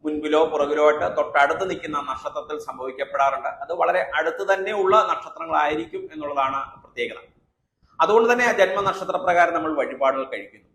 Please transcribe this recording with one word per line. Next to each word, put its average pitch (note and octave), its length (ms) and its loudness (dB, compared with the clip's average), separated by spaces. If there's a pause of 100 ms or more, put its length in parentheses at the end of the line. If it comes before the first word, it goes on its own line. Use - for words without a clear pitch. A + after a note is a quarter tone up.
മുൻപിലോ D3+ 400 2
പുറകിലോ D3+ 460 2
ആയിട്ട് D#3+ 260 0
തൊട്ടടുത്ത് D3 540 2
നിൽക്കുന്ന D3+ 400 -4
നക്ഷത്രത്തിൽ D3 480 -8
സംഭവിക്കപ്പെടാറുണ്ട്. C3+ 880 -2
അത് C#3 240 -8
വളരെ F3 420 -2
അടുത്ത് F3 400 0
തന്നെ F#3+ 180 -4
ഉള്ള G3+ 380 4
നക്ഷത്രങ്ങളായിരിക്കും D#3+ 1000 -4
എന്നുള്ളതാണ് C#3 720 -4
പ്രത്യേകത. - 340 -8 (840)
അതുകൊണ്ട് A3+ 320 6
തന്നെ B3 160 2
ആ A3+ 40 2
ജന്മ G3 280 2
നക്ഷത്ര F#3+ 360 -2
പ്രകാരം F3 380 4
നമ്മൾ D#3+ 200 -2
വഴിപാടുകൾ C3+ 500 0
കഴിക്കുന്നു. G#2+ 500 -14